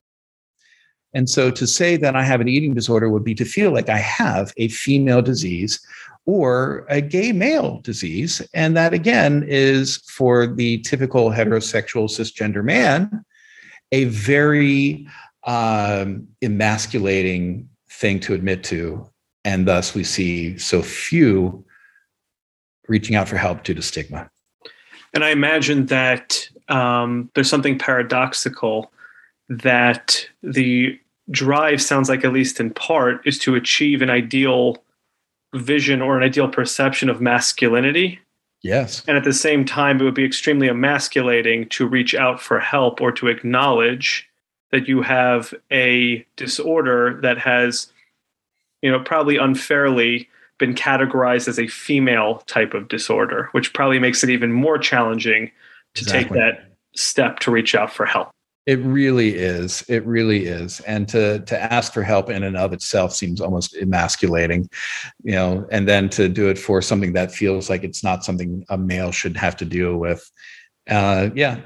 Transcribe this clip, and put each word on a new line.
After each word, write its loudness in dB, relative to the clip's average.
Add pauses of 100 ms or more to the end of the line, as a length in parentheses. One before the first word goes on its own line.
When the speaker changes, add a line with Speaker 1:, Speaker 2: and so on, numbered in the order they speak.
(1160)
Speaker 1:
And 0
so 2
to -2
say 2
that 0
I 2
have 2
an 0
eating 0
disorder 2
would 2
be -2
to -2
feel 2
like 0
I 0
have -2
a 0
female 2
disease -2 (480)
or 0
a 0
gay 0
male 0
disease. -6 (140)
And 2
that, 4
again, 2
is 2 (100)
for 4
the -2
typical 0
heterosexual 0
cisgender -4
man, 0 (680)
a 2
very, 2 (380)
um, 0 (160)
emasculating 0 (220)
thing -2
to -6
admit -2
to. -6 (360)
And 0
thus 0
we -2
see -4
so 0
few 2 (1200)
reaching 0
out 0
for -6
help -4
due -4
to -6
stigma. -10 (800)
Speaker 2:
And 0
I 2
imagine 2
that, -2 (200)
um, 0
there's 2
something 0
paradoxical -2 (600)
that 0 (160)
the 0 (320)
drive 2
sounds 2
like, 0
at 2
least 0
in -2
part, 0
is 0
to 2
achieve 2
an 2
ideal 2 (760)
vision 0
or 2
an 2
ideal 2
perception 0
of -2
masculinity. 2 (440)
Speaker 1:
Yes. -2
Speaker 2:
And 2
at 2
the 2
same 2
time, 2
it 4
would 2
be 0
extremely 0
emasculating 0
to -2
reach 0
out 0
for -2
help 0
or 2
to -2
acknowledge 0 (440)
that 0
you 2
have 0 (160)
a 0
disorder 0
that 0
has, 0 (960)
you 2
know, 2
probably 0
unfairly 0 (300)
been 0
categorized 0
as -4
a -2
female 0
type -2
of -8
disorder, -2
which -2
probably 2
makes 0
it 0
even 0
more 2
challenging 0 (440)
to -8
take 0
Speaker 1:
Exactly. -2
Speaker 2:
that 0 (260)
step -2
to 0
reach 2
out 0
for -4
help. -2 (360)
Speaker 1:
It 2
really 2
is. -4
It -2
really 2
is. -8
And -4
to, 0
to -4
ask 0
for -4
help 0
in -4
and -4
of -2
itself -2
seems -4
almost -4
emasculating, 0 (520)
you -4
know, -2
and 0
then 2
to 2
do 2
it 0
for 0
something 0
that -2
feels -2
like -2
it's -10
not -2
something -4
a -4
male -2
should -6
have -2
to -8
deal -2
with. -4 (580)
Uh, 2
yeah. -2